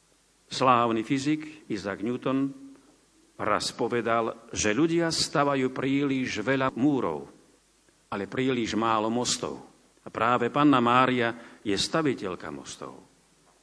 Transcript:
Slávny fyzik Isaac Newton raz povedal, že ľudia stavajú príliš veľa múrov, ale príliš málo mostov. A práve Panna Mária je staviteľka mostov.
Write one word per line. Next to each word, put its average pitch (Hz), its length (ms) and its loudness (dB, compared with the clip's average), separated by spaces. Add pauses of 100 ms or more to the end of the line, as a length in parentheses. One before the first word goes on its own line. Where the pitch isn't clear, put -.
(460)
Slávny 120 560 4
fyzik 143 640 -4
Isaac 98 320 -6
Newton 123 480 -2 (960)
raz 101 320 0
povedal, 117 640 -2 (160)
že - 160 0
ľudia 165 400 2
stavajú 139 640 0
príliš 131 720 -2
veľa 131 320 2
múrov, 107 480 0 (840)
ale 101 160 -6
príliš 123 480 -2
málo 110 320 2
mostov. 113 480 -2 (480)
A - 80 -20
práve 120 400 0
Panna 143 320 6
Mária 123 800 2
je 98 160 0
staviteľka 104 720 -2
mostov. 65 480 -14 (640)